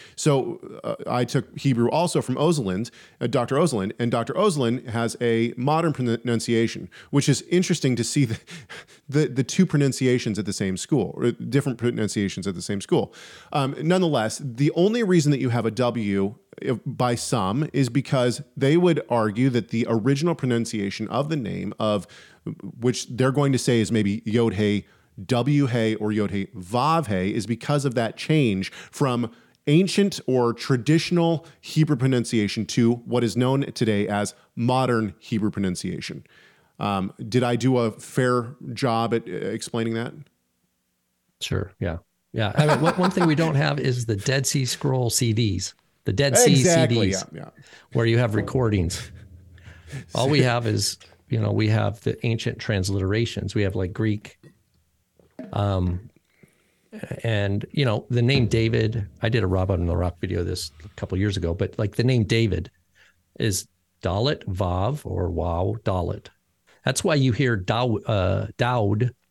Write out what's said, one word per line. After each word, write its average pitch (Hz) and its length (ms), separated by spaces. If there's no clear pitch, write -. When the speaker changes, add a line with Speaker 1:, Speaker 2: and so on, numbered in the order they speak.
Speaker 1:
So, 135 440
uh, - 120
I 123 180
took - 320
Hebrew 120 320
also 165 320
from 131 140
Osalind, 123 560
uh, 123 60
Doctor 123 300
Osalind, 120 420
and 120 140
Doctor 120 220
Osalind 135 560
has 117 300
a 117 380
modern 151 360
pronunciation, 117 960
which 143 180
is 143 160
interesting 170 520
to 113 80
see 139 220
the, 110 140
<laughs> - 360
the, 143 180
the 131 160
two 185 220
pronunciations 127 720
at 101 80
the 98 80
same 95 240
school, - 380
or 120 160
different 117 480
pronunciations 107 640
at 98 80
the 87 80
same 101 200
school. 127 300
Um, 139 280
nonetheless, 156 600
the 139 320
only 214 260
reason 175 300
that 139 80
you 131 100
have 113 160
a 113 60
W, 107 640
uh, 127 60
by 123 300
some 120 580
is 135 160
because 123 540
they 139 220
would 175 320
argue 117 400
that 120 200
the 113 200
original 139 460
pronunciation 113 720
of 143 220
the 160 80
name 95 420
of, 104 260
which 120 280
they're 131 240
going 139 220
to 123 40
say 117 220
is 104 120
maybe 104 340
Yod 113 280
He 104 320
W 135 420
He 113 280
or 107 160
Yod 104 200
He 98 160
Vav 123 600
He, 98 280
is 107 100
because 127 400
of 123 100
that 113 220
change 117 540
from 120 600
ancient 185 580
or 123 280
traditional 160 920
Hebrew 147 340
pronunciation 117 720
to 120 300
what 120 180
is 113 140
known 131 240
today 104 340
as 104 260
modern 120 640
Hebrew 107 320
pronunciation. 90 720
Um, 98 340
did 123 140
I 120 120
do 123 220
a 113 140
fair 123 640
job 113 400
at, 117 140
uh, 80 40
explaining 113 640
that? 113 200
Speaker 2:
Sure. - 380
Yeah. 85 180
Yeah. 110 220
I 151 100
mean, 151 160
one, 160 140
one 185 160
thing 175 160
we 156 80
don't 160 200
have 147 240
is 123 280
the 110 80
Dead 131 320
Sea 135 180
Scroll 127 440
C 117 220
Ds, 104 440
the - 80
Dead 139 240
Sea 233 160
Speaker 1:
Exactly, 120 600
Speaker 2:
C 95 60
Ds, 95 140
Speaker 1:
yeah, 87 100
yeah. - 200
Speaker 2:
where 117 140
you 117 100
have 120 160
recordings. 107 760
Speaker 1:
<laughs> - 540
Speaker 2:
All 127 120
we 143 140
have 120 240
is, 104 320
you 113 100
know, 107 120
we 107 160
have 107 340
the - 240
ancient 113 320
transliterations. 98 960
We 107 80
have, 92 140
like, 92 180
Greek. 107 460
Um, 95 580
and, 101 480
you 143 140
know, 110 240
the 120 120
name 123 260
David, 113 600
I 113 80
did 113 140
a 92 40
Rob 92 240
on 87 140
the 85 120
Rock 87 240
video 92 220
this 90 280
a 107 40
couple - 260
of 92 40
years 98 180
ago, 85 160
but, 95 240
like, 104 180
the 117 80
name 123 200
David 98 480
is 101 280
Dalet 104 440
Vav 95 600
or 90 240
Wow 87 540
Dalet. 92 440
That's - 180
why 170 120
you 135 180
hear 120 220
Daw-, 110 500
uh, 101 420
Daud 120 560